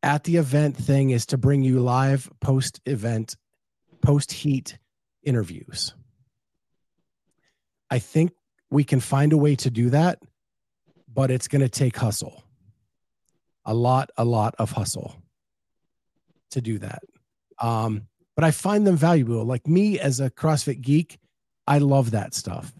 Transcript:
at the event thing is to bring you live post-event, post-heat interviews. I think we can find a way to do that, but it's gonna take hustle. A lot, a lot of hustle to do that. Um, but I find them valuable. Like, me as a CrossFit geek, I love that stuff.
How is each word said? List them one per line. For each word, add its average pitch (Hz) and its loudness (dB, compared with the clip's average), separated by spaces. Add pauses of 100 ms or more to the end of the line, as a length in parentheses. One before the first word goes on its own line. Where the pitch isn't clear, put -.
at 143 0
the 170 0
event 147 2
thing 139 2
is 117 -2
to 135 -2
bring 139 2
you 127 2
live 131 0 (100)
post-event, 117 -4 (680)
post-heat 143 -2 (460)
interviews. 110 -4 (2000)
I 123 -2
think 165 0 (380)
we 143 2
can 139 2
find 143 2
a 156 4
way 147 4
to 135 -2
do 120 0
that, 160 2 (920)
but 131 0
it's 127 -2
gonna 139 0
take 127 -2
hustle. - -6 (1200)
A 110 -4
lot, 123 2
a 120 0
lot 110 0
of 110 -2
hustle - -6 (1400)
to 131 -4
do 110 -6
that. 98 -12 (560)
Um, 110 -4 (280)
but 160 2
I 160 4
find 208 0
them 185 4
valuable. 135 2
Like, 120 -4
me 190 2
as 131 -2
a 135 -2
CrossFit 147 -2
geek, 147 0 (480)
I 143 4
love 135 2
that 107 -4
stuff. - -10